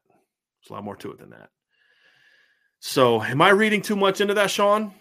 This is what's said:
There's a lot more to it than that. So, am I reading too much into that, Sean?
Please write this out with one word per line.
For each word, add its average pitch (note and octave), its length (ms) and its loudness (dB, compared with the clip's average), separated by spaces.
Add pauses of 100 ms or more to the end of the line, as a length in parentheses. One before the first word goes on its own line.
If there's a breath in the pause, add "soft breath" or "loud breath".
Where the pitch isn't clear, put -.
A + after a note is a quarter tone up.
There's - 640 -20
a - 20 -18
lot G#2 120 -14
more G2 120 -14
to - 140 -16
it - 80 -20
than - 120 -20
that. A1 200 -20 (1300)
So, A#2+ 420 2
am B2 200 0
I F#3+ 80 6
reading G#3 320 2
too G#3+ 140 -4
much G3 260 0
into G3+ 120 -2
that, G3+ 160 0
Sean? G#3 500 -2